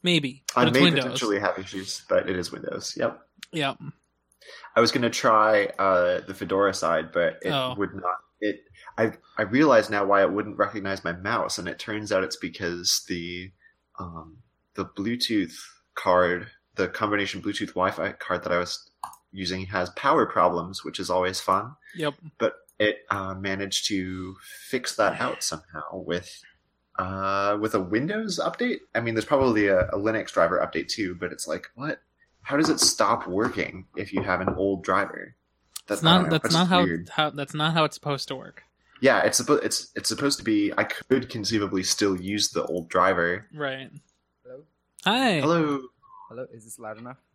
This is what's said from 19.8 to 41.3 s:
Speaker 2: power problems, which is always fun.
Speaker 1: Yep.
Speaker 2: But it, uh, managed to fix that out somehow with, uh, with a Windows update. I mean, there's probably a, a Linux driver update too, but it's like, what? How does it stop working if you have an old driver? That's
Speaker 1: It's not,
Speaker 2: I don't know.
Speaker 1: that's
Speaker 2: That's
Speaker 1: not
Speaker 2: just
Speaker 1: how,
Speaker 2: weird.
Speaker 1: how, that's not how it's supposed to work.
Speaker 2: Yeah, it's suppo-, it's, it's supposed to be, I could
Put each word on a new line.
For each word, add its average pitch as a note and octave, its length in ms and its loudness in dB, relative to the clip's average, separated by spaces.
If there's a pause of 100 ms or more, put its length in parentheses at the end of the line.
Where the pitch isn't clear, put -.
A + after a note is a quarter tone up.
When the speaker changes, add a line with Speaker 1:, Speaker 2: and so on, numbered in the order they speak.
Speaker 2:
power C#3 360 2
problems, F2 580 0
which - 140 -10
is F2 120 -6
always F#2 300 0
fun. G2+ 340 0 (220)
Speaker 1:
Yep. D3+ 180 -4 (240)
Speaker 2:
But - 160 0 (260)
it, G#2 180 2 (120)
uh, F#2+ 240 -4
managed F#2+ 540 -4
to F#2 480 -4 (320)
fix - 280 -4
that G#2 240 2
out B2+ 240 -4
somehow D#2 380 -8 (100)
with, F2 500 -6 (560)
uh, G2 640 0
with A2 140 -2
a G2+ 60 4
Windows E3+ 640 -2
update. A#3+ 380 -2 (140)
I A2+ 60 0
mean, A#2 140 -2
there's A2 100 0
probably B2 440 4
a, F#2 200 4
a G2 100 -4
Linux G#2+ 340 -2
driver E2+ 260 4
update D#2+ 300 -2
too, F#2 260 -4
but F2 180 -8
it's C#2+ 140 -10
like, - 280 -6
what? C#3+ 260 -8 (420)
How C#3 140 -2
does D#3 140 4
it - 100 0
stop - 480 2
working F#2+ 580 -2 (100)
if G2 160 -8
you F#2+ 100 -2
have F#2 180 0
an F#2 160 0
old F#2+ 260 0
driver? - 540 -2 (500)
That's G#2 140 -2
Speaker 1:
It's - 20 -2
not, D#3+ 100 6
Speaker 2:
I - 20 10
don't F3+ 100 6
know. E3 60 0
Speaker 1:
that's D#3+ 140 2
Speaker 2:
That's E3+ 100 2
Speaker 1:
not E3 60 6
Speaker 2:
just F3+ 100 2
Speaker 1:
how, F3+ 140 6
Speaker 2:
weird. E2+ 260 -2
Speaker 1:
how, D3+ 200 0
that's C#3+ 240 -10
not D#3 200 0
how D#3+ 100 6
it's D3 100 -2
supposed C#3 340 -6
to C3+ 80 -6
work. - 260 -18 (400)
Speaker 2:
Yeah, A#2+ 200 6
it's - 180 4
suppo-, C#3+ 220 2
it's, - 320 -4
it's - 140 -6
supposed C#3 300 0
to - 60 -14
be, G#2 320 2
I G#2+ 80 2
could - 460 0